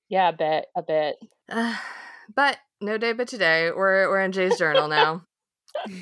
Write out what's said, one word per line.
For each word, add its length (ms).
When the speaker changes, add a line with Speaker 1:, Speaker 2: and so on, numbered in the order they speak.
Speaker 1:
Yeah, 200
a 40
bit, 320
a 60
bit. 340
Speaker 2:
Uh, 260
<sighs> 300
but 220
no 160
day 160
but 140
today. 420
We're, 400
we're 120
in 100
Jay's 260
Journal 300
now. 400
Speaker 3:
<laughs> 40